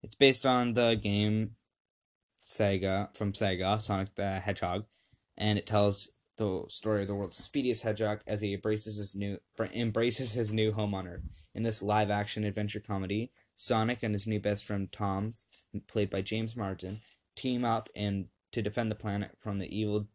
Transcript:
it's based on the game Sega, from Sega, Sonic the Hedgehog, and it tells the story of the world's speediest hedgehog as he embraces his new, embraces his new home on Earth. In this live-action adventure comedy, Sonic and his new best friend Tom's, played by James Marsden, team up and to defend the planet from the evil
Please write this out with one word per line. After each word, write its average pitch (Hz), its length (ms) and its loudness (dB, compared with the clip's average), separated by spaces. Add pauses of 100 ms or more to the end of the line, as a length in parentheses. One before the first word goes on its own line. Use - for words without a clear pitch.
it's - 140 -12
based 135 280 6
on 123 280 4
the 117 280 4
game 107 560 0 (880)
Sega, 98 720 0
from 101 160 -2
Sega, 95 480 0
Sonic 98 340 -2
the 98 260 -2
Hedgehog, 95 440 -4 (520)
and 104 220 2
it - 80 -6
tells 101 460 2 (260)
the 98 300 -2
story 107 340 0
of 98 60 -4
the 104 60 -4
world's 98 220 -6
speediest 123 480 2
hedgehog 104 420 0
as 104 140 -2
he 101 140 0
embraces 107 420 -2
his 101 180 -4
new, 101 240 -4 (360)
embraces 117 580 2
his 110 200 0
new 107 200 2
home 104 220 -2
on 92 120 -6
Earth. - 480 -12
In 110 80 -4
this 113 200 6
live-action 104 640 2
adventure 104 360 -2
comedy, 101 520 -4 (220)
Sonic 113 480 0
and 107 120 0
his 101 120 -2
new 107 140 0
best 104 240 0
friend 98 260 -2
Tom's, 101 560 -2 (400)
played 101 240 0
by 98 120 -2
James 110 340 -4
Marsden, 98 440 -6 (360)
team 123 280 -2
up 113 300 0
and 101 320 -2 (240)
to 117 120 -2
defend 110 280 0
the 104 60 -2
planet 101 420 -4
from 101 200 -4
the 92 160 -6
evil 104 400 0